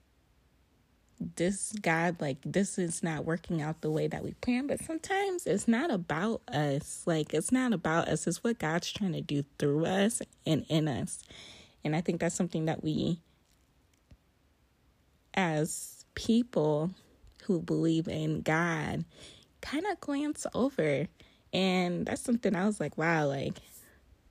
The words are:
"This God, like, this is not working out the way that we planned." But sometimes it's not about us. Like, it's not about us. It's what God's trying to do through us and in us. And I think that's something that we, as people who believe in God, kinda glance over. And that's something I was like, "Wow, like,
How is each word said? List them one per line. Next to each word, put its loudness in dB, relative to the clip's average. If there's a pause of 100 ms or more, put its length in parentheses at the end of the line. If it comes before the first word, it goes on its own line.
(1400)
"This 0 (100)
God, 0
like, -4
this 0
is -2
not -4
working -2
out -4
the -2
way 0
that -4
we -6
planned." -2
But -2
sometimes -2
it's 2
not 4
about -2
us. -2
Like, 0
it's 2
not 4
about 2
us. 0
It's -2
what 0
God's -2
trying -2
to -4
do -2 (120)
through 2
us 2 (240)
and 2
in 2
us. -4 (640)
And 2
I 2
think 0
that's 0
something 0
that -2
we, 0 (2000)
as 0 (100)
people 2 (520)
who 0
believe 2
in -2
God, 0 (560)
kinda -2
glance -2
over. 0 (460)
And 2
that's -4
something 2
I 2
was 0
like, -4
"Wow, 4
like, -2 (680)